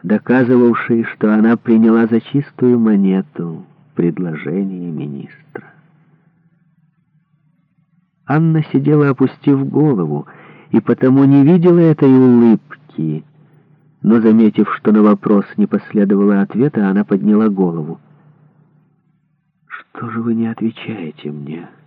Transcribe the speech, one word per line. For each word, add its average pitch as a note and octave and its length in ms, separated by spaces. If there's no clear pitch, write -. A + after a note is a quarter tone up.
доказывавший, A#2+ 960
что G#2+ 300
она A2 240
приняла A2+ 480
за A2+ 160
чистую B2 580
монету F#2+ 880
предложение F2 960
министра. - 800
Анна D#3+ 440
сидела, C#3+ 380
опустив C3+ 580
голову, A2 600
и A2+ 100
потому C3 440
не C#3 200
видела F3 360
этой D3+ 320
улыбки, A#2 1120
но, A2 180
заметив, A2 540
что - 160
на G#2+ 100
вопрос G#2 440
не G#2 80
последовало G2+ 760
ответа, G#2+ 480
она G2+ 140
подняла G#2 460
голову. E2 500
"Что - 460
же A2+ 100
вы A#2 140
не A2+ 120
отвечаете G#2+ 840
мне D2+ 360